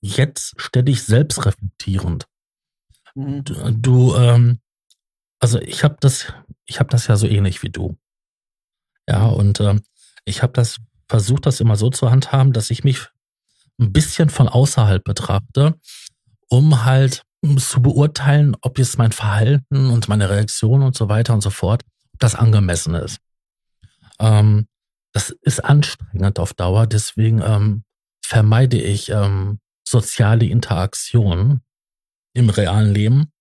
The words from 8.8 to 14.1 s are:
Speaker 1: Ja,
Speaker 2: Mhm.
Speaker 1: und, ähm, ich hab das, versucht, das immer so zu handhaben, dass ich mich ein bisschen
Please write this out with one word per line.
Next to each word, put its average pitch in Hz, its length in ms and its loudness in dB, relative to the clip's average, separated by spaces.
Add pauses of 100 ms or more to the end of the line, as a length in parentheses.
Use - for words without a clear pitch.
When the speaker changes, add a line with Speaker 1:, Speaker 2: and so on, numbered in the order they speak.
Speaker 1:
Ja, 107 200 2
Speaker 2:
Mhm. 104 60 2
Speaker 1:
und, 101 260 0
ähm, 104 200 0 (440)
ich - 180 -6
hab 127 100 -2
das, 120 240 -2 (340)
versucht, 113 360 0
das 139 140 -2
immer 110 160 2
so 104 120 0
zu 131 220 -2
handhaben, 135 420 2
dass 113 180 -4
ich - 140 -6
mich 135 220 0 (760)
ein 104 140 0
bisschen 156 340 2